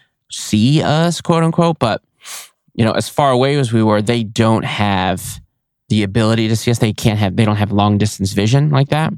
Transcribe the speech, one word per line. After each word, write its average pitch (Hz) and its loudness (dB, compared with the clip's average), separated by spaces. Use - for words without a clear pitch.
see 120 0
us, 160 0
quote 165 0
unquote. 165 0
But, 110 -2
you 117 2
know, 110 2
as - -2
far 143 0
away 135 2
as 123 -2
we 113 2
were, 107 2
they 117 0
don't 110 0
have 92 -2
the 107 0
ability 110 0
to 113 0
see 120 -2
us. 117 0
They 117 0
can't 107 0
have, 98 -2
they 113 2
don't 104 0
have 101 -2
long 101 2
distance 101 -4
vision 131 0
like 139 2
that, 156 -2